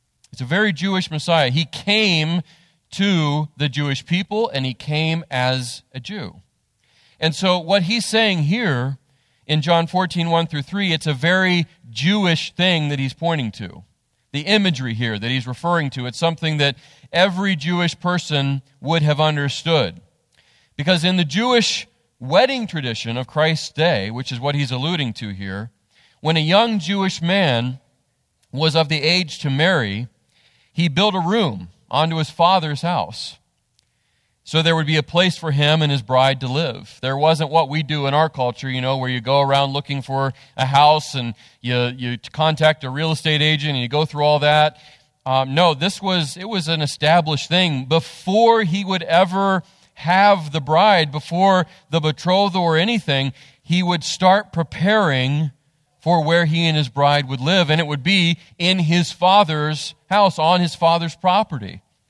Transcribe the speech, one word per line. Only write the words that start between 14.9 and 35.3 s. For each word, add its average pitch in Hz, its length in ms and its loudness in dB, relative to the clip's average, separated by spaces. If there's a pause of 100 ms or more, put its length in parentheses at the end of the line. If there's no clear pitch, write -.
here 110 240 -2
that 113 120 -4
he's 127 160 -2
referring 151 440 -2
to, 123 160 -8
it's - 120 -10
something 160 380 -2
that 143 200 0 (360)
every 185 440 0
Jewish 170 440 -2
person 139 600 -2 (180)
would 165 220 0
have 147 180 2
understood. 143 800 0 (760)
Because 160 280 0
in 185 140 2
the 175 60 2
Jewish 226 640 0 (320)
wedding 226 480 0
tradition 120 500 -6
of 123 100 -6
Christ's 156 440 0
day, 143 400 0
which 123 200 -8
is 123 80 -8
what 143 160 -2
he's 143 160 -2
alluding 135 440 -4
to 107 160 -10
here, 98 400 -8 (500)
when 165 160 -2
a 160 40 0
young 208 380 2
Jewish 190 420 -2
man 139 600 0 (720)
was 156 240 0
of 160 120 2
the 151 140 -2
age 175 380 -2
to 143 100 -2
marry, 135 580 0 (640)
he 170 160 0
built 185 260 2
a 190 60 0
room 165 480 0 (220)
onto 160 260 0
his 156 140 -2
father's 165 520 0
house. 113 560 -6 (1080)
So 160 180 -2
there 165 120 2
would 160 120 0
be 156 100 0
a 147 60 2
place 180 340 0